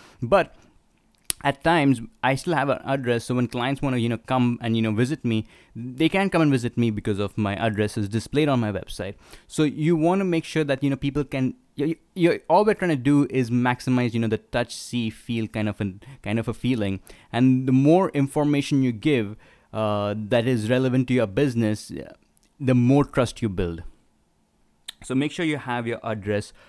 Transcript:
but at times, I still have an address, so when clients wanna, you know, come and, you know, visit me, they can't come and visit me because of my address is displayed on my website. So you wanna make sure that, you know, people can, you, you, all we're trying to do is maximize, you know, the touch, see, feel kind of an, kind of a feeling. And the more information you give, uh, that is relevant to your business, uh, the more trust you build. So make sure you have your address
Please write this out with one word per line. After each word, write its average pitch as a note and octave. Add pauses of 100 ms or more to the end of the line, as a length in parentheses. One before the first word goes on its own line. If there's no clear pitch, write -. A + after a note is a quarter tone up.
(220)
but D3 (880)
at C#3+
times, C#3 (220)
I C3
still E3
have C#3+
an -
address, A#2+
so B2+
when B2
clients C3
wanna, C3
you A#2
know, A2+
come B2
and, A2+
you A2+
know, A2
visit B2
me, A2 (280)
they B2+
can't G3
come E3+
and D3
visit A#2+
me A#2
because G#2
of G2+
my G2+
address G#2
is G#2
displayed B2
on C3
my G#2+
website. F#2+ (320)
So -
you D#3
wanna F3
make E3+
sure D#3+
that, C#3
you C#3+
know, C#3
people C#3
can, C3 (200)
you, D3+ (180)
you, E3+ (100)
all G3
we're G#3+
trying F#3
to D#3
do C#3+
is A#2+
maximize, B2
you A#2
know, A2+
the G#2+
touch, -
see, A#2
feel A2+
kind G#2+
of G#2
an, G2+ (220)
kind G#2+
of A2+
a A2+
feeling. G#2 (320)
And C3
the C3+
more D#3
information C#3+
you B2
give, A2 (380)
uh, G#2
that A2+
is A2+
relevant B2+
to C3
your A#2+
business, A2+
uh, D2 (480)
the B2+
more B2+
trust -
you A2+
build. F2 (1200)
So B2+
make C#3
sure E3+
you D3+
have B2
your A#2
address G#2 (160)